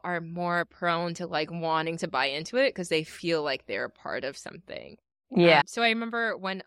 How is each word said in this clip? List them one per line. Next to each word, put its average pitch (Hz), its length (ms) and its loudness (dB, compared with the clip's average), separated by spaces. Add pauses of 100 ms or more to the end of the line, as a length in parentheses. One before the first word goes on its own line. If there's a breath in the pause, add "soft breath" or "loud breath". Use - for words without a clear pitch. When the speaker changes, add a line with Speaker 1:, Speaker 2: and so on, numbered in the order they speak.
Speaker 1:
are 175 180 -2
more 175 440 -2
prone 170 480 -2
to, 170 120 -8
like, 156 240 -2
wanting 165 480 0
to 170 100 -4
buy 135 180 0
into 151 320 -4
it 269 160 2
'cause 180 160 -6
they 160 140 2
feel 165 400 -2
like 135 220 -4
they're 104 200 -4
a - 40 -8
part - 340 -8
of 139 140 -6
something. - 600 -14 (320)
Speaker 2:
Yeah. 165 320 8
Speaker 1:
Um, - 40 0
so - 160 -4
I 233 80 6
remember 226 480 -2
when 190 280 -6